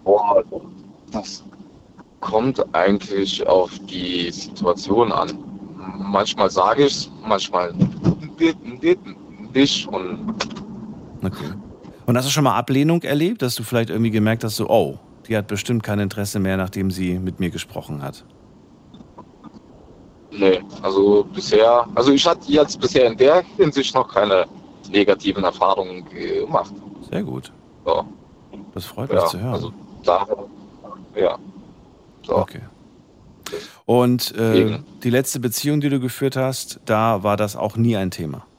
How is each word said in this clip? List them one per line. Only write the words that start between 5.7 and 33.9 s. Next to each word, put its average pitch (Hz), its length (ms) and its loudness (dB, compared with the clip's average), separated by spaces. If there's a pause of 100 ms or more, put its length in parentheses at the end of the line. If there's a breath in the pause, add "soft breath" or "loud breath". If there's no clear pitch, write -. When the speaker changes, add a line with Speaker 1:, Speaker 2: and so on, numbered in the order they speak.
Speaker 1:
Manchmal 98 540 0
sag 98 280 2
ich's, 139 320 0 (160)
manchmal 92 460 -2
nicht - 2250 -2
und 92 460 -6 (880)
Speaker 2:
Okay. 92 300 -6 (540 loud breath)
Und 120 100 2
hast 123 100 0
du 139 60 0
schon 151 100 2
mal 113 140 4
Ablehnung 143 480 2
erlebt, 165 360 0
dass 123 140 -2
du - 80 -8
vielleicht 113 260 0
irgendwie 110 220 0
gemerkt 110 320 2
hast, 107 140 -4
so, - 120 -2
oh, 78 300 4 (300)
die 110 80 -2
hat 101 100 -2
bestimmt 107 380 -4
kein 104 160 -2
Interesse 101 400 -4
mehr, 95 160 0
nachdem 95 340 -2
sie 90 300 -2
mit 92 180 -6
mir 90 120 -2
gesprochen - 520 -10
hat? - 220 -12 (2000)
Speaker 1:
Nee, 95 280 4 (220)
also 101 500 4
bisher, 113 640 4
also 127 160 4
ich 139 160 4
hatte 170 240 0
jetzt 147 300 4
bisher 127 260 4
in 113 100 0
der 156 280 6 (120)
Hinsicht 147 380 2
noch 131 180 2
keine 98 340 4 (440)
negativen 98 540 2
Erfahrungen 90 640 0
gemacht. 95 640 -4 (380)
Speaker 2:
Sehr 101 120 -4
gut. 65 300 -10 (340)
Speaker 1:
Ja. 82 180 0 (680)
Speaker 2:
Das 92 120 -10
freut 90 240 -8
mich - 100 4
Speaker 1:
Ja, 85 60 2
Speaker 2:
zu 87 120 -4
hören. 110 160 -4
Speaker 1:
also - 180 -6 (320)
da, 95 220 2 (880)
ja. 87 240 0 (880)
So. - 120 0
Speaker 2:
Okay. - 240 -4 (1200 loud breath)
Und, 123 460 2